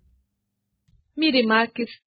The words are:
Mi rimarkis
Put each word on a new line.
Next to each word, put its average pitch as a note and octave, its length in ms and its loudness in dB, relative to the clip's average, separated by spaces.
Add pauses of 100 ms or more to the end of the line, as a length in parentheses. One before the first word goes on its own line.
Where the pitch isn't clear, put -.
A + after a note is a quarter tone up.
(1160)
Mi D#4 160 0
rimarkis A#3 580 0 (180)